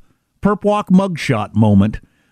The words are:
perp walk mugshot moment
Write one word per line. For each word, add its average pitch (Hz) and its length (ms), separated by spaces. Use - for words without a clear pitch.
perp 202 220
walk 208 260
mugshot 165 640
moment 104 460